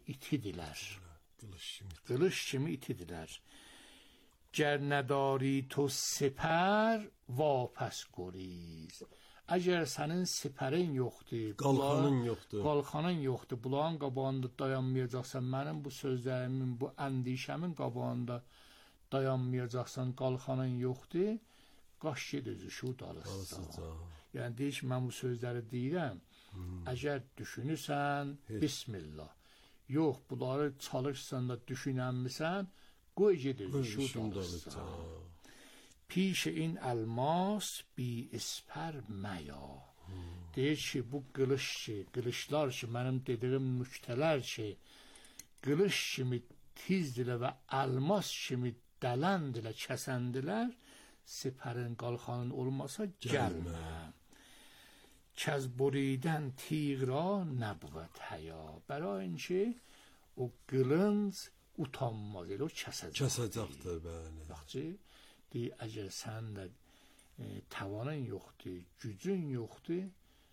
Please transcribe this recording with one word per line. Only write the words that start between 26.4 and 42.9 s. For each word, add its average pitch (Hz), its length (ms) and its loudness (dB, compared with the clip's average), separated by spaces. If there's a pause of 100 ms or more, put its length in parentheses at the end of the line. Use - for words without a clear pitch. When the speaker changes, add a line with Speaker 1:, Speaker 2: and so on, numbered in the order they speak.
Speaker 2:
Hmm. 90 360 -8
Speaker 1:
əgər 135 360 -2 (140)
düşünürsən, 143 1000 -2 (120)
Speaker 2:
Heç. 107 140 -2
Speaker 1:
bismillah. 78 680 -4 (600)
Yox, 143 280 4 (140)
bunları 135 480 2
çalışsan 131 720 -2
da 123 60 -2
düşünənmisən, 131 1120 -2 (500)
qoy 196 200 8
get 135 240 0
öz 101 120 -4
Speaker 2:
Qoy 139 100 2
Speaker 1:
işi 113 200 0
Speaker 2:
işin 113 320 0
Speaker 1:
dalısıca. 87 360 -4
Speaker 2:
dalısıca. 85 540 -8 (840)
Speaker 1:
"پیش 185 380 2
این 160 320 0
الماس 131 1040 0 (140)
بی 123 360 -2
اسپر 156 600 -6 (140)
میا." 87 580 -6 (400)
Speaker 2:
Hmm. 92 80 -10 (420)
Speaker 1:
Deyir 143 200 4
ki, 123 360 -2
bu 139 200 -4
qılış 135 520 2
ki, 104 280 -4
qılışlar 127 580 0
ki, 127 160 -4
mənim 127 400 0